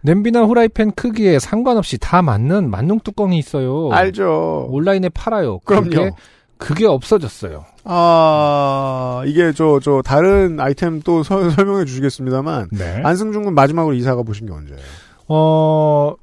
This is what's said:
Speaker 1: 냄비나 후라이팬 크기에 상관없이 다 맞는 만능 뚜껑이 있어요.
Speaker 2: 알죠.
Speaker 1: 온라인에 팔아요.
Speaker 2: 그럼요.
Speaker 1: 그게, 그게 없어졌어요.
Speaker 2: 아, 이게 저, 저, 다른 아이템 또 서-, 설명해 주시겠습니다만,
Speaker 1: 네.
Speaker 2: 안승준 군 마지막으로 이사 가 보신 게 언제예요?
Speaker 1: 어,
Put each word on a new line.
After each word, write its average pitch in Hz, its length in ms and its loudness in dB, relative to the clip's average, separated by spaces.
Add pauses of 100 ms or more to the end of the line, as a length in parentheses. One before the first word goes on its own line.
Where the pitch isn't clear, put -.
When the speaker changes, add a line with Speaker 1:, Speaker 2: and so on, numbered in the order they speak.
Speaker 1:
냄비나 208 380 2
후라이팬 226 520 2
크기에 214 440 2
상관없이 226 580 -2
다 175 240 0
맞는 143 480 0
만능 143 300 -2
뚜껑이 196 380 -2
있어요. 139 560 -4
Speaker 2:
알죠. 165 760 0
Speaker 1:
온라인에 180 380 0
팔아요. 170 520 -4
Speaker 2:
그럼요. 180 300 2
Speaker 1:
그게, 151 220 0 (460)
그게 165 280 -2
없어졌어요. 135 800 0 (220)
Speaker 2:
아, 143 1400 2
이게 156 280 2
저, 151 280 2
저, 139 220 0
다른 175 560 2
아이템 151 420 -2
또 165 220 0
서-, 190 260 0
설명해 196 360 0
주시겠습니다만, 131 880 -4
Speaker 1:
네. 92 320 -6
Speaker 2:
안승준 208 420 -2
군 190 100 -2
마지막으로 147 400 2
이사 123 200 -2
가 120 80 -4
보신 110 240 -8
게 90 60 -12
언제예요? 71 280 -16 (480)
Speaker 1:
어, 156 920 2